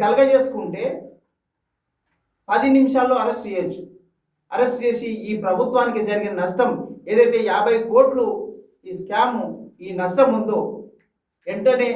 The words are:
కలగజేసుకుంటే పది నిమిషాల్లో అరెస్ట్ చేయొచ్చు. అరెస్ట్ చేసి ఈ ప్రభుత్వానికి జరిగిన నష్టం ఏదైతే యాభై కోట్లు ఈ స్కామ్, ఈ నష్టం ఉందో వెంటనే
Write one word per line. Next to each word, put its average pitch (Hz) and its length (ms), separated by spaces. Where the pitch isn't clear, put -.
కలగజేసుకుంటే 226 800
పది 226 260
నిమిషాల్లో 262 460
అరెస్ట్ 226 260
చేయొచ్చు. 180 340
అరెస్ట్ 247 300
చేసి 233 240
ఈ - 20
ప్రభుత్వానికి 233 560
జరిగిన 208 220
నష్టం 214 280
ఏదైతే 233 260
యాభై 214 240
కోట్లు 254 360
ఈ 185 120
స్కామ్, 226 400
ఈ 185 40
నష్టం 180 280
ఉందో 214 220
వెంటనే 240 500